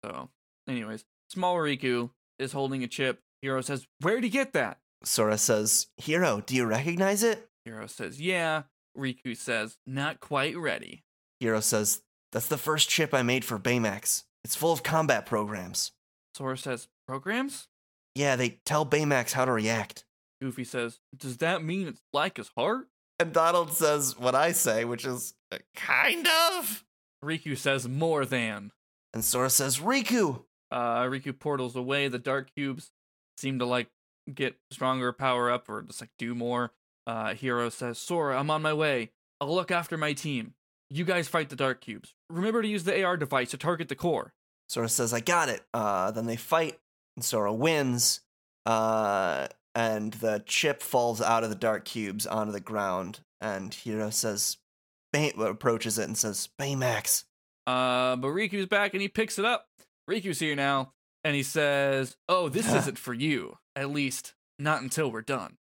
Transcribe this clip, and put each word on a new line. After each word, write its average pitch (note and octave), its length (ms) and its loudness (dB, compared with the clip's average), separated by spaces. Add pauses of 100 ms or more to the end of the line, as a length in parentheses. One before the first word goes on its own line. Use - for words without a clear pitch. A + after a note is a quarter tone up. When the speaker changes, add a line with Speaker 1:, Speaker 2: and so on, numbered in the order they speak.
Speaker 1:
So, D2+ 240 -10 (360)
anyways, A2 380 -6 (260)
small F3+ 280 0
Riku C3 540 0 (280)
is C3 140 -6
holding C3+ 300 -2
a A#2+ 40 -6
chip. C3 320 -2 (220)
Hiro C3+ 180 -2
says, C3 260 -4 (160)
"Where'd A3 220 2
he A#3+ 60 0
get C4+ 240 0
that?" A#2 260 0 (240)
Speaker 2:
Sora G#2+ 340 2
says, G#2+ 500 2 (100)
"Hiro, D3+ 420 0
do C3 160 -4
you B2 100 4
recognize F3 560 2
it?" A3+ 280 0 (160)
Speaker 1:
Hiro A2 220 -12
says, A#2 340 -10
"Yeah." E3 420 0 (340)
Riku B2+ 380 -4
says, A2+ 500 -4
"Not C#3 360 -4
quite C#3+ 360 -2
ready." B2+ 460 -6 (380)
Speaker 2:
Hiro A2+ 180 2
says, G#2+ 420 2 (300)
"That's A#2+ 160 -2
the D3+ 100 0
first D3+ 320 2
chip D3+ 240 2
I C3 100 4
made B2 200 2
for A2 160 -4
Baymax. A2+ 640 0 (220)
It's - 100 -4
full E3 160 2
of D#3+ 120 0
combat D3+ 420 2
programs." G#2 680 -2 (420)
Speaker 1:
Sora C3 240 -6
says, B2+ 300 -6 (220)
"Programs?" A3 580 -4 (480)
Speaker 2:
"Yeah, C3+ 220 2
they A#2+ 280 0
tell D3+ 200 2
Baymax C#3+ 480 2
how C3 100 2
to B2+ 80 2
react." A2 540 0 (360)
Speaker 1:
Goofy B2+ 220 -6
says, A#2 380 -6 (120)
"Does C3 260 -10
that E3 220 0
mean E3+ 280 -4
it's - 120 -16 (120)
like D3+ 240 0
his A2 200 -12
heart?" G#3+ 300 0 (320)
Speaker 2:
And E3 140 2
Donald E3 400 6
says D3 440 2
what B2 180 2
I D#3 160 6
say, A2+ 340 2
which A#2+ 180 -4
is, B2+ 300 -6 (180)
uh, - 60 -8 (180)
"Kind C#4+ 520 2
of." E4 560 2 (400)
Speaker 1:
Riku D3+ 340 -4
says, C3+ 300 0
"More D3 380 0
than." A2 460 -2 (420)
Speaker 2:
And A2 120 -2
Sora B2+ 240 2
says, C3+ 300 2
"Riku!" G#3+ 640 2 (280)
Speaker 1:
Uh, A#2+ 340 0
Riku C3 320 -4
portals C3 380 -4
away. C3+ 320 0
The B2 120 -2
dark C3+ 360 -2
cubes C#3 360 -6 (480)
seem C3+ 180 -2
to, B2 80 0
like, B2 240 0 (420)
get C3 260 -4 (140)
stronger, C3 420 0
power B2 360 2
up, B2 180 -2
or G#2+ 140 -8
just, - 200 -14
like, A#2 180 -16
do A#2+ 160 -4
more. A#2+ 380 -2 (340)
Uh, A2 260 -4
Hiro A#2+ 360 0
says, A#2+ 280 -6
"Sora, D3 420 0
I'm D3 120 0
on D#3 100 2
my D#3 120 0
way. C#3+ 380 0 (300)
I'll C#3+ 140 -2
look F#3 160 0
after E3+ 260 -2
my D3+ 160 0
team. C#3 400 -4 (380)
You D#3+ 140 -2
guys F3 220 0
fight D#3 220 0
the C#3 60 -12
dark C3 260 0
cubes. - 320 -12 (160)
Remember G#3 320 0
to G#3+ 60 0
use G#3 160 -2
the F#3+ 140 0
A G3 60 2
R F3+ 140 2
device C3+ 320 0
to C3+ 80 -8
target E3 320 -2
the C#3 60 -4
core." D#3+ 400 -2 (340)
Speaker 2:
Sora A#2 200 -2
says, A#2 220 2
"I A#2 100 0
got E3+ 280 2
it." - 240 -6
Uh, G#2 380 2
then A2+ 160 -4
they A#2 80 -2
fight, D#3+ 420 0 (380)
and B2 100 -8
Sora G#2 280 0
wins. C3 680 2 (460)
Uh, G2+ 800 2 (260)
and A2 420 0
the G#2+ 300 0
chip - 360 0
falls A#2+ 400 2
out A2+ 220 4
of A2+ 60 -2
the G#2+ 60 -2
dark G#2+ 300 0
cubes G#2+ 420 -4
onto G#2+ 240 -2
the G2+ 80 -6
ground, G2 600 -4 (180)
and G2 340 -6
Hiro G#2+ 360 -4
says, G#2+ 480 -2 (560)
Bay-, D3 240 2
approaches A2 600 0
it A2 80 0
and G2+ 120 -6
says, G#2 320 -2 (100)
"Baymax." C3 640 0 (420)
Speaker 1:
Uh, B2+ 520 2
but C3 100 -2
Riku's F#3+ 380 -2
back, G3+ 280 2
and F#3+ 80 -2
he G3 60 -2
picks A3 320 -2
it G3+ 60 0
up. A#3 220 0 (420)
Riku's F#3+ 300 -2
here D#3 160 0
now, C#3 360 0 (320)
and D3+ 120 0
he C#3 80 2
says, C#3 760 2 (100)
"Oh, F3 220 2
this E3 180 0
Speaker 2:
<laughs> - 60 4
Speaker 1:
isn't - 260 2
for B2+ 140 -8
you. A#2+ 440 -2 (180)
At C#3 160 -4
least, C#3+ 420 -4 (260)
not D3 220 0
until C3+ 300 -2
we're A2 100 -6
done." A2+ 440 -4